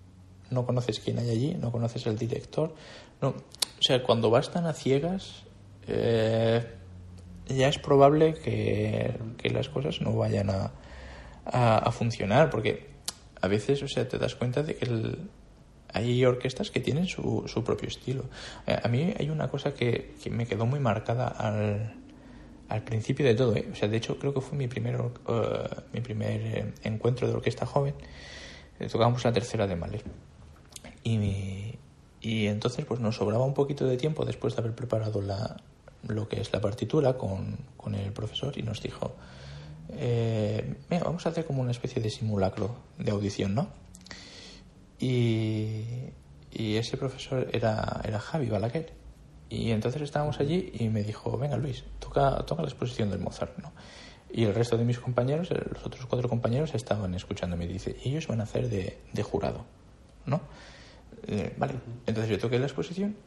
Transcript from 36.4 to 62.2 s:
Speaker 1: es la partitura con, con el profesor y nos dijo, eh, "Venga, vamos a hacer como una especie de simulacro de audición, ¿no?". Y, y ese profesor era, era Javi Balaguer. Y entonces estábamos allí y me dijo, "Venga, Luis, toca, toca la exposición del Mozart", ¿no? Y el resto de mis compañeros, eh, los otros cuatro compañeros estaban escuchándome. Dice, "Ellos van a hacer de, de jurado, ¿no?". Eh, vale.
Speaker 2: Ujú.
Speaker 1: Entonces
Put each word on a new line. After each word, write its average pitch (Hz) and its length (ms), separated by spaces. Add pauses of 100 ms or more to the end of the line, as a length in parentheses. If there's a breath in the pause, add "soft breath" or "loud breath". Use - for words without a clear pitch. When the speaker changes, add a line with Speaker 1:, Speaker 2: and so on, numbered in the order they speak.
Speaker 1:
es 107 120
la 110 80
partitura 117 560
con, 98 400 (200)
con 104 180
el 98 180
profesor 110 460
y - 40
nos - 200
dijo, - 320 (800 loud breath)
eh, 113 840 (140)
"Venga, 175 140
vamos 175 200
a 165 60
hacer 160 160
como 135 160
una 123 80
especie 123 320
de 110 80
simulacro 104 640 (220)
de - 140
audición, 101 420
¿no?". 160 140 (1300 loud breath)
Y, 110 840 (680)
y 107 240
ese 117 200
profesor 131 560
era, 113 520
era 110 140
Javi 131 300
Balaguer. 113 440 (580)
Y 113 200
entonces 117 320
estábamos 147 380
allí 156 340
y 117 140
me 107 140
dijo, 110 360
"Venga, 139 180
Luis, 135 280 (160)
toca, - 440
toca 160 180
la - 60
exposición 120 420
del 98 100
Mozart", - 380
¿no? 120 140 (580 loud breath)
Y 113 140
el 101 100
resto 113 220
de 117 80
mis 120 140
compañeros, 131 520
eh, - 120 (100)
los - 140
otros - 200
cuatro 123 220
compañeros 120 460
estaban 101 400
escuchándome. 90 520
Dice, 92 380
"Ellos 147 220
van 113 140
a - 20
hacer 120 260
de, 101 300 (140)
de - 100
jurado, - 420 (600)
¿no?". 151 140 (880 loud breath)
Eh, - 300
vale. 135 180
Speaker 2:
Ujú. 127 80 (240)
Speaker 1:
Entonces 113 240